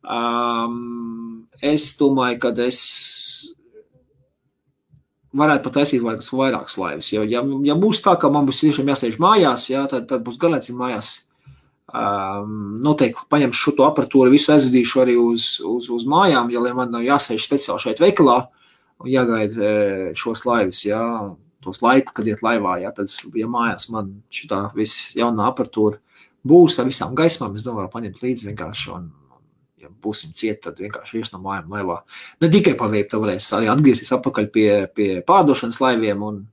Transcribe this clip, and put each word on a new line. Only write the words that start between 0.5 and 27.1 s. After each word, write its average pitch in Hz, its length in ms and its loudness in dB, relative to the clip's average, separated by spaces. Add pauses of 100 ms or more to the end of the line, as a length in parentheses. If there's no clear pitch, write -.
es 151 380 0
domāju, 131 480 2
kad 120 180 -2
es 127 160 -2 (2500)
varētu 147 300 2
pat - 160 0
taisīt 135 180 0
vairs, 113 320 -6
vairākas 127 480 -2
laivas, 82 320 -6
jo, 107 140 0
ja, 120 160 -2 (240)
ja 151 100 2
būs 208 240 2
tā, 185 160 4
ka 143 160 2
man 143 140 2
būs - 160 -2
tiešām 143 260 2
jāsēž 120 320 -2
mājās, 170 480 4
jā, 135 220 -2
tad, 120 180 -4
tad 120 160 -4
būs 120 160 -12
garlaicīgi 135 380 0
mājās. 120 340 -4 (800)
Ām, 101 920 -6
noteikti 147 460 0
paņemšu 143 380 2
šo 147 100 0
to 131 80 8
aparatūru, 131 480 4
visu 151 220 6
aizvedīšu 127 480 4
arī 120 180 4
uz, 117 400 0
uz, 120 320 -6
uz 117 160 -6
mājām, 147 420 4
ja, 120 120 -2
lai 123 120 -2
man 123 200 -2
nav 117 100 -4
jāsēž - 400 0
speciāli - 400 -2
šeit 110 160 -2
veikalā 143 460 4 (560)
un 127 80 -4
jāgaida, 113 500 0
ē, 101 560 0
šos 113 300 -6
laivas, 110 400 0
jā, 110 160 -2 (600)
tos 95 200 -8
laiku, 131 340 4
kad 110 120 -2
iet 107 160 -4
laivā, 101 360 0
jā, 104 140 -8
tad, 98 180 -6 (240)
ja 110 140 -4
mājās 117 420 -2
man 101 220 -8 (180)
šitā 101 340 -6 (100)
viss - 400 -4
jaunā 117 340 0
aparatūra 107 500 -2 (460)
būs 165 340 8
ar 131 80 0
visām - 280 -4